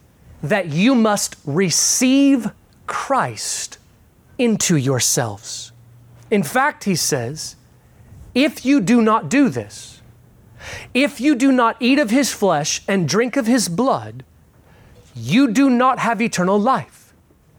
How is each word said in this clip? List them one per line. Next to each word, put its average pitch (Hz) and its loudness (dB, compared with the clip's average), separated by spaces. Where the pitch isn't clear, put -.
that 180 -2
you 185 2
must 220 0
receive 240 2
Christ - -6
into 220 2
yourselves. 123 -2
In 202 2
fact, 269 -2
he 196 0
says, 143 -4
"If 277 0
you 269 4
do 226 4
not 220 0
do 269 4
this, - -10
if 277 0
you 294 2
do 269 2
not 247 2
eat 262 4
of 262 0
his 254 2
flesh 160 0
and 190 0
drink 220 0
of 254 0
his 226 2
blood, 160 -4
you 165 0
do 262 2
not 247 2
have 208 -2
eternal 190 0
life. 220 -4